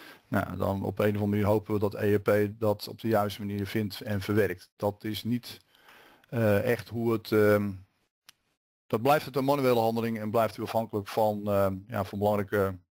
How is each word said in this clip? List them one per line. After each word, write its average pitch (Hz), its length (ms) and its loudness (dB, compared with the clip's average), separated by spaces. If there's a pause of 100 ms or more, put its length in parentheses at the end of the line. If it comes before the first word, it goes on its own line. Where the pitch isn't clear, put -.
(280)
nou, 95 280 -2
dan 95 260 -2
op 101 160 -4
een 107 60 2
of 107 100 2
andere 104 120 -2
manier 101 180 0
hopen 107 300 2
we 101 60 0
dat 101 140 0
E 104 200 2
R 101 60 4
P 104 400 2
dat 104 280 0
op 110 120 -14
de 113 80 -4
juiste 104 320 0
manier 101 260 -4
vindt 104 340 -4
en 104 200 -4
verwerkt. 98 560 0
Dat 104 280 -4
is 107 200 -6
niet, 120 360 -4 (680)
eh, 113 420 2
echt - 180 -2
hoe 117 240 -2
het, 110 200 -4
ehm, 104 380 4 (1160)
dat 110 160 -4
blijft 147 240 2
het 135 100 -8
een 135 80 0
manuele 131 360 2
handeling 113 380 -2
en 107 120 -6
blijft 110 260 0
u 117 60 -8
afhankelijk 107 460 -4
van, 104 420 -2
ehm, 98 260 2 (100)
ja, 107 180 -4
van 101 140 -8
belangrijke 101 600 0 (140)